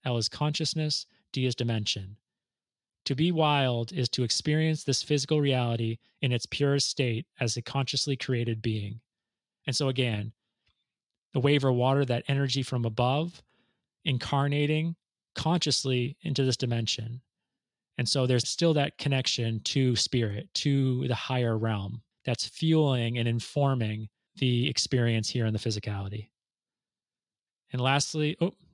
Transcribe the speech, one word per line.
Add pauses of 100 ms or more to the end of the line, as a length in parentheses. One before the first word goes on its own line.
L
is
consciousness. (260)
D
is
dimension. (880)
To
be
wild
is
to
experience
this
physical
reality (240)
in
its
purest
state (140)
as
a
consciously
created
being. (680)
And
so
again, (1000)
the
wave
or
water,
that
energy
from
above, (640)
incarnating (400)
consciously
into
this
dimension. (760)
And
so
there's
still
that
connection
to
spirit,
to
the
higher
realm (240)
that's
fueling
and
informing (280)
the
experience
here
in
the
physicality. (1400)
And
lastly,
oh, (180)